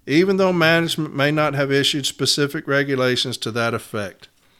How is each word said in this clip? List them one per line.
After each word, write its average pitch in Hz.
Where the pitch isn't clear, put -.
even 185
though 190
management 165
may 139
not 151
have 139
issued 139
specific 143
regulations 131
to -
that 117
effect. 104